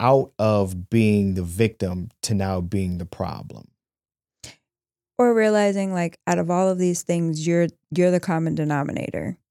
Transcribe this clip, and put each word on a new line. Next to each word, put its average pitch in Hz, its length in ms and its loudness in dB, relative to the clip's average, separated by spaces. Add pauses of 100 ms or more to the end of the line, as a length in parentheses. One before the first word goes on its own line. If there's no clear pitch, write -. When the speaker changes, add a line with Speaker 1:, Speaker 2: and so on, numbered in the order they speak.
Speaker 1:
out 131 380 2
of 98 520 0
being 104 440 2
the 92 80 -2
victim 90 640 -2 (140)
to 113 120 -2
now 95 260 -2
being 90 380 -2
the 87 80 -8
problem. - 600 -12 (1500)
Speaker 2:
Or 240 160 4
realizing, 202 580 2
like, 175 340 -4
out 175 120 0
of 175 120 -2
all 185 180 2
of 185 100 0
these 180 240 0
things, 165 440 -2
you're, 170 220 2 (220)
you're 180 200 2
the 180 100 2
common 165 360 -2
denominator. 147 840 -4 (120)